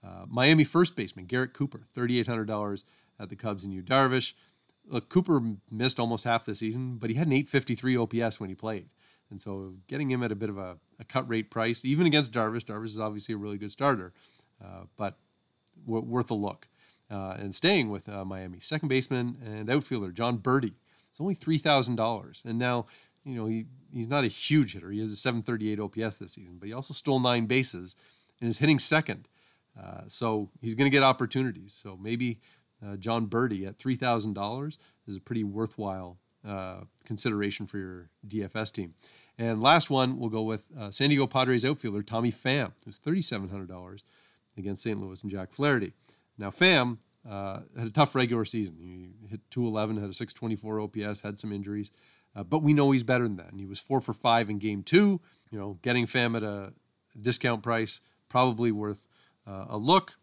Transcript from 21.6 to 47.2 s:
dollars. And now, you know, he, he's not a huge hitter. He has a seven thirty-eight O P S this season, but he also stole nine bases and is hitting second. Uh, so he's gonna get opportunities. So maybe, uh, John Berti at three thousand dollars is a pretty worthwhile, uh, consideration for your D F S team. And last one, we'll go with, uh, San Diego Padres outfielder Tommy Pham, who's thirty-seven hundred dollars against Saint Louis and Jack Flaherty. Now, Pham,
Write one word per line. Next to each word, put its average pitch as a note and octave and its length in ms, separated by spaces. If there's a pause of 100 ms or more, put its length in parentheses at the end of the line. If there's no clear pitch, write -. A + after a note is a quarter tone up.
dollars. A2 500
And A#2 120
now, B2 280 (380)
you C3+ 120
know, A2 100
he, A2+ 200 (260)
he's A#2 160
not C#3+ 160
a - 40
huge C#3+ 440
hitter. F#2 180
He G#2 100
has A2 100
a G2+ 60
seven A#2 260
thirty-eight G#2+ 360
O G#2 100
P A2 140
S G#2+ 140
this F#2 160
season, F2 260
but F#2+ 80
he G#2+ 60
also C3+ 220
stole C3+ 260
nine A#2+ 260
bases G#2+ 500 (440)
and A#2 80
is A2+ 100
hitting D3+ 200
second. - 500 (520)
Uh, F#2 280
so G#2+ 420 (100)
he's A2+ 140
gonna C3+ 160
get C3+ 140
opportunities. B2 680
So F#2+ 240
maybe, A2+ 440 (440)
uh, G2+ 120
John A2+ 300
Berti G#2+ 400
at F#2 120
three C3+ 180
thousand A2+ 380
dollars B2 440 (280)
is G2+ 100
a F#2+ 40
pretty A2+ 240
worthwhile, G2 760 (280)
uh, F#2+ 340 (240)
consideration G#2 600
for G#2 120
your F2+ 320 (160)
D G#2 160
F G2 140
S A2 160
team. F2 220 (440)
And A2+ 240
last D3+ 280
one, C3 280
we'll A#2+ 100
go A2 140
with, A2 260 (100)
uh, G#2 120
San C#3 180
Diego C#3 180
Padres B2+ 380
outfielder A#2 380
Tommy A2+ 280
Pham, C3 420 (120)
who's A2 140
thirty-seven B2+ 500
hundred F#2+ 200
dollars F#2 360 (520)
against G2 260
Saint G#2+ 180
Louis F#2+ 220
and G2 80
Jack F#2+ 220
Flaherty. C3+ 400 (440)
Now, G2+ 140
Pham, B2+ 480 (300)